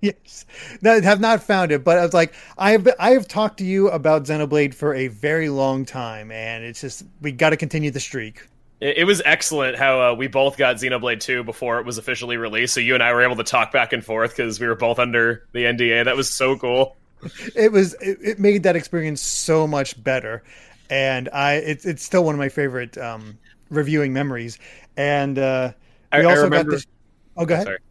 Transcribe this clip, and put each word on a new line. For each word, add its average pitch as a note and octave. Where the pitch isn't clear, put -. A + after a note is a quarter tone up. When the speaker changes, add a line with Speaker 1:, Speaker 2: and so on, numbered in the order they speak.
Speaker 1:
Yes. -
No, G#3+
I A3
have G3
not A3
found F#3
it, C#3
but E3+
I F3
was E3+
like, E3+
I G3
have, G#3+
I G3+
have B3+
talked G#3
to F#3+
you F#3+
about D#3
Xenoblade D3
for D3
a C3
very D3
long C3+
time, A2
and A2+
it's A#2
just, -
we D3+
gotta D#3
continue D3+
the C3+
streak. A2+
Speaker 2:
It, D3
it E3+
was F#3+
excellent D3
how, C3
uh, -
we B2+
both C3+
got B2+
Xenoblade A#2+
two B2
before A#2
it A2+
was A#2
officially A#2+
released, A2+
so C3
you A#2+
and B2
I A#2+
were A#2+
able B2
to A2+
talk A2+
back A#2
and A#2
forth A2+
'cause A2+
we A#2+
were A#2
both A#2
under A#2
the A#2+
N A#2+
D A#2
A. A#2
That B2+
was C3+
so C3
cool. B2+
Speaker 1:
It A3
was, F#3+
it, G3
it G#3
made G3+
that F3
experience D#3
so D#3+
much C#3
better, A2+
and C3
I, C#3+
it's, D3+
it's D#3+
still F#3
one D#3
of C#3+
my C#3
favorite, B2+
um, A2
reviewing D3
memories. B2+
And, C#3
uh, C3
Speaker 2:
I, D3
Speaker 1:
we D#3+
Speaker 2:
I E3+
Speaker 1:
also D3
Speaker 2:
remember D3
Speaker 1:
got -
this. C#3
Oh, E3+
go E3+
ahead. F#3
Speaker 2:
Sorry. F#2+